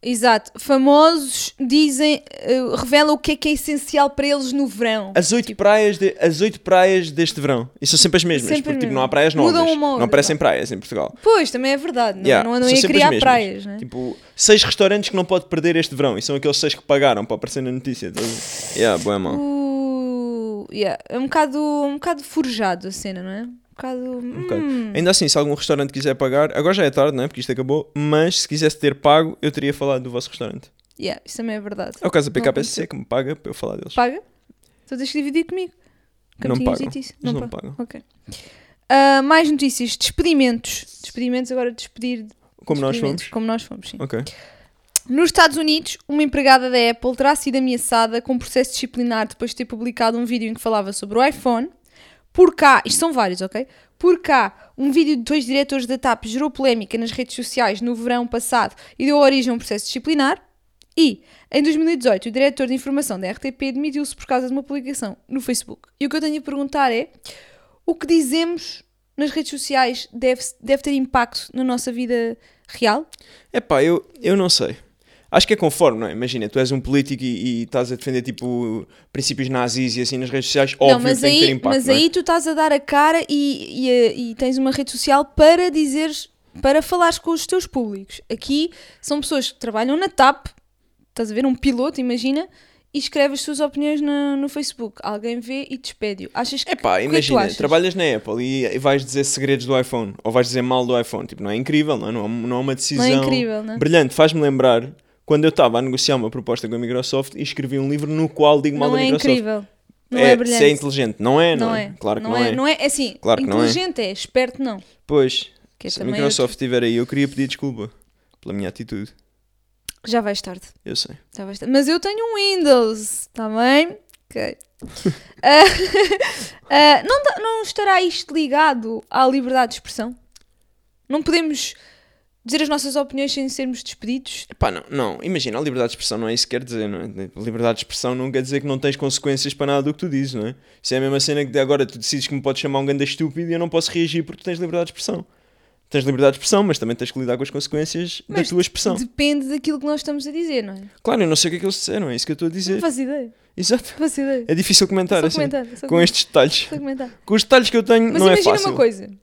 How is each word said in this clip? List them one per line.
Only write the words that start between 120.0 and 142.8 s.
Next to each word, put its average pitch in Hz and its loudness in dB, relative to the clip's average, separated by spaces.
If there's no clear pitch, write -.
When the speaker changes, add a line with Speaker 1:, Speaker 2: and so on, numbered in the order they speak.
Speaker 1:
Já 233 0
vais 208 -4
tarde. 185 -14
Speaker 2:
Eu - -8
sei. - -6
Speaker 1:
Já 196 -12
vais 196 -12
tarde. 233 -6
Mas 269 4
eu 330 0
tenho 403 -6
um 453 -4
Windows, 233 2
tá 220 -6
bem? 269 2
Ok. - -8
Speaker 2:
<laughs> - -4
Speaker 1:
Ah, 294 10
<laughs> 381 4
ah, 294 8
não 523 2
dá, 554 2
não 453 -2
estará 392 2
isto 339 -4
ligado 269 0
à 262 4
liberdade 254 0
de - -12
expressão? 240 -10
Não 294 -2
podemos 320 -2
dizer 294 0
as 294 -2
nossas 277 -4
opiniões 277 -4
sem 269 -4
sermos 254 -8
despedidos? - -10
Speaker 2:
Epá, - -2
não, 85 -10
não. 110 -4
Imagina, 135 -4
a 139 -4
liberdade 127 -2
de - -12
expressão - -6
não 113 -4
é 113 -2
isso - -2
que - -10
quer 139 -6
dizer, 113 -6
não 101 -8
é? - -10
A - -16
liberdade 117 -2
de - -8
expressão - -6
não 127 -6
quer 127 -2
dizer 131 -4
que 143 -8
não 135 -2
tens 139 -2
consequências 139 -4
para 143 -4
nada 139 0
do 147 -2
que 147 -10
tu 185 -6
dizes, 139 -4
não 110 -4
é? 131 -10
Isso - -4
é 131 0
a 131 0
mesma 135 0
cena 143 0
que 127 -4
agora 135 2
tu 117 -16
decides 131 -6
que - -6
me 135 -6
podes 135 -2
chamar 139 -2
um 139 -2